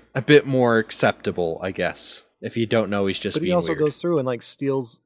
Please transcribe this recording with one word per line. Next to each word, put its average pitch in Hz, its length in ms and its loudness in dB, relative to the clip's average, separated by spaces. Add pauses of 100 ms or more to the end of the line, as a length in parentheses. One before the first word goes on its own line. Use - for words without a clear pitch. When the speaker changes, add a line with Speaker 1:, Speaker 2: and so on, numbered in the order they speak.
Speaker 1:
<laughs> - 120 -20
a 135 80 -2
bit 143 240 8
more 123 320 4
acceptable, 90 840 0
I 95 80 -4
guess, - 540 -6 (180)
if 110 160 -10
you 117 80 0
don't 107 240 0
know 101 160 0
he's 95 120 -2
just 101 180 -6
Speaker 2:
But 156 60 -2
he 175 40 -4
Speaker 1:
being 180 100 2
Speaker 2:
also 170 120 0
Speaker 1:
weird. 160 100 -2
Speaker 2:
goes 151 220 0
through 170 180 0
and, 131 80 -2
like, 120 160 -4
steals 135 640 -4